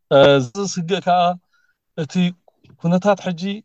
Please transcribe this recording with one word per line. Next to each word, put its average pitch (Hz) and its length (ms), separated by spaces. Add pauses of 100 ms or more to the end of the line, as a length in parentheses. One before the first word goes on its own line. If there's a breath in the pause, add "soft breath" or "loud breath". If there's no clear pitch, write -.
(100)
እ፣ 143 80 (260)
ዝስግእ 180 560
ከዓ 180 200 (800)
እቲ 151 160 (640)
ኩነታት 185 420
ሕጂ 175 220 (220)